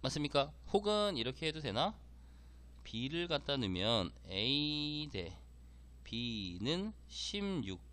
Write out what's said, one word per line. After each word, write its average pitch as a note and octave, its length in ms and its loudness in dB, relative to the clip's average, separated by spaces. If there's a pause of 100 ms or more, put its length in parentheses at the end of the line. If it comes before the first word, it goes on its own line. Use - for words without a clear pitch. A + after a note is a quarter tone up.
맞습니까? C#3+ 520 2 (200)
혹은 G#3 440 4
이렇게 C3 320 0
해도 D3+ 120 -2
되나? C#3+ 380 2 (840)
B를 C#3+ 420 -2
갖다 C#3+ 300 2
넣으면 G2 560 4 (180)
A D3 800 2
대 F2+ 240 -4 (680)
B는 A#2 880 0 (160)
십육 E3+ 720 0 (120)